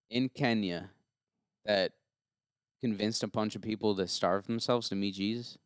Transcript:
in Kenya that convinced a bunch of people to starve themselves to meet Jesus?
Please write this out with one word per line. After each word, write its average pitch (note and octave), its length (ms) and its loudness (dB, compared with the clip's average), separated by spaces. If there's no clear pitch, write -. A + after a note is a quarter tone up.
in B2+ 200 0
Kenya G2+ 640 0
that G2 280 2
convinced G#2+ 420 0
a A2+ 60 -2
bunch G#2+ 280 -2
of G2 60 -8
people G#2+ 340 0
to F#2+ 100 0
starve G2 400 2
themselves A#2 420 0
to G2+ 60 -4
meet G2 200 0
Jesus? A2 520 -4